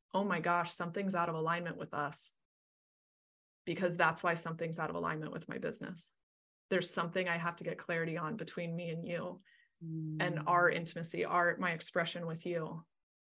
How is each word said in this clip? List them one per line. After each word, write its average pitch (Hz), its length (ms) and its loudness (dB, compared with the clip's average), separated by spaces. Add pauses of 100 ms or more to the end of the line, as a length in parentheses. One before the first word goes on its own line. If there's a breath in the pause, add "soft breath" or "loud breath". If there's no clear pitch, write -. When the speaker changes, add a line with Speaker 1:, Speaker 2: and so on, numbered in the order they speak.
(120)
Speaker 1:
"Oh 196 100 4
my 180 180 2
gosh, 175 320 4
something's 190 420 -2
out 170 140 2
of 160 60 0
alignment 165 420 0
with 156 160 -8
us, 147 380 -2 (1300)
because 175 300 2
that's 165 260 4
why 170 140 4
something's 165 440 -4
out 160 100 -2
of 165 60 -2
alignment 160 360 -2
with - 160 -8
my - 100 -4
business. - 540 -6 (580)
There's 180 200 4
something 175 380 0
I 170 100 2
have 170 200 -2
to - 60 -10
get 165 140 -4
clarity 165 400 -2
on 156 180 -2
between 165 400 -4
me 170 140 -4
and 165 160 -4
you 175 340 -4 (420 soft breath)
and 160 580 -2
Speaker 2:
Mm. 160 80 -4
Speaker 1:
our 175 220 8
intimacy, 170 560 -2
our, 175 340 4
my 180 120 0
expression 170 540 -2
with 160 200 -6
you. 165 400 -4 (360)